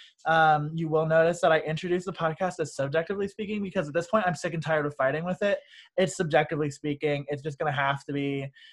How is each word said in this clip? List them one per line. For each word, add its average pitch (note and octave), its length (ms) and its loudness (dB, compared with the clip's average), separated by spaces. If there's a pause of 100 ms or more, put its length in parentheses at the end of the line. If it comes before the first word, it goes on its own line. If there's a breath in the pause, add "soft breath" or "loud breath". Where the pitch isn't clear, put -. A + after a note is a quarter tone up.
(260 loud breath)
Um, D#3 480 4
you E3 140 -2
will D#3+ 180 2
notice E3 360 4
that E3+ 100 6
I D#3 80 4
introduced F3 460 -2
the F#3+ 60 -4
podcast E3+ 460 -2
as D3+ 160 -4
Subjectively E3 540 -2
Speaking G#3 340 -6
because F#3 240 -4
at C#3+ 80 -6
this E3+ 140 -2
point, G#3+ 180 2
I'm F3 80 0
sick D#3+ 180 -4
and E3 100 -4
tired D#3 220 0
of C#3+ 120 -4
fighting C#3 280 0
with F3+ 180 -4
it. G3+ 160 2 (380 loud breath)
It's F#3 200 2
Subjectively D3+ 540 0
Speaking. C#3+ 580 -4
It's C#3+ 120 -6
just C#3+ 180 -8
gonna D#3 140 -2
have C#3 340 -2
to D3 60 -6
be. C#3 300 -2 (300 loud breath)